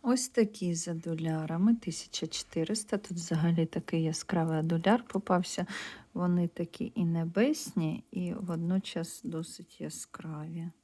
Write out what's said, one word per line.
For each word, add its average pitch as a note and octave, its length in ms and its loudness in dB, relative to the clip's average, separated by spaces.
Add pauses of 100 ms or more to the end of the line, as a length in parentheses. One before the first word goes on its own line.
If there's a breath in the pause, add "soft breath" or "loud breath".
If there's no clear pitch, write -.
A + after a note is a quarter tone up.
Ось B3+ 260 4
такі G3+ 460 2
за E3 200 -2
долярами. E3 800 2
Тисяча - 520 -6
чотириста. G3+ 720 -2
Тут F#3 180 -6
взагалі E3 500 2
такий E3 360 -2
яскравий D#3+ 560 0
адуляр E3 500 4
попався. F#3 580 0 (480 loud breath)
Вони F3 340 2
такі - 460 -6
і G3+ 100 2
небесні, E3+ 1040 0
і F3+ 240 -4
водночас E3+ 920 -2
досить - 560 -8
яскраві. D#3+ 920 -8 (120)